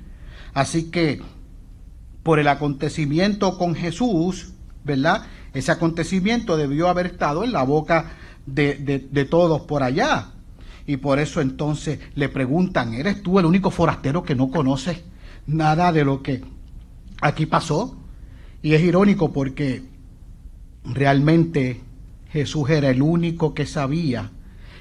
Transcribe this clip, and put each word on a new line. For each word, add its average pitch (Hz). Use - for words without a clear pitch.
Así 165
que, 151
por 160
el 147
acontecimiento 151
con 175
Jesús, 180
¿verdad? 143
Ese 135
acontecimiento 175
debió 147
haber 180
estado 170
en 247
la 170
boca 151
de, 139
de, 139
de 139
todos 170
por 147
allá. 147
Y 143
por 135
eso 151
entonces 143
le 139
preguntan, 135
"¿Eres 185
tú 185
el 185
único 190
forastero 165
que 160
no 131
conoces 135
nada 160
de 160
lo 135
que 127
aquí 151
pasó?". 165
Y 151
es 156
irónico 180
porque 135
realmente 139
Jesús 147
era 143
el 131
único 165
que 143
sabía, 139